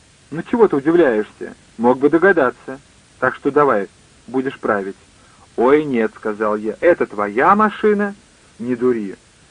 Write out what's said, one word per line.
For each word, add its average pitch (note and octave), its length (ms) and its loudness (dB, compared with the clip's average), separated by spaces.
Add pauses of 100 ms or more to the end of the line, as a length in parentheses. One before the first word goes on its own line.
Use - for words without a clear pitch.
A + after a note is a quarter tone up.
(320)
"Ну D#3 120 -10
чего A#3 260 2
ты D3+ 80 0
удивляешься? C3+ 800 0 (240)
Мог A#2+ 200 2
бы C#3+ 120 2
догадаться. D#3 720 0 (380)
Так B2+ 160 -2
что - 160 -4
давай, C3 380 2 (380)
будешь C3 320 -6
править". G2+ 380 -4 (600)
"Ой, C#3 280 4
нет", — A#2 320 -2
сказал G#2+ 400 -4
я, — G#2+ 240 -6
"это E3 260 2
твоя G#2 480 0
машина? G#3 600 -2 (440)
Не B2 180 -6
дури. A2+ 400 -2 (340)